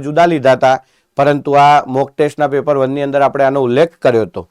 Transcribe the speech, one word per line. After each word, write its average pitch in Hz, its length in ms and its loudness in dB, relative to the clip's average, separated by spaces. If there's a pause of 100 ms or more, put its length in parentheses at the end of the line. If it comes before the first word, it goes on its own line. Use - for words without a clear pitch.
જુદા 156 180 2
લીધા 131 340 0
હતા, 131 180 2 (400)
પરંતુ 143 400 0
આ 143 260 4 (120)
મોક 135 180 -2
ટેસ્ટના 147 400 -2
પેપર 143 240 -2
વનની 135 280 -2
અંદર 139 200 -2
આપણે 135 200 0
આનો 139 220 0
ઉલ્લેખ 131 260 0 (100)
કર્યો 117 220 2
હતો. 90 260 -14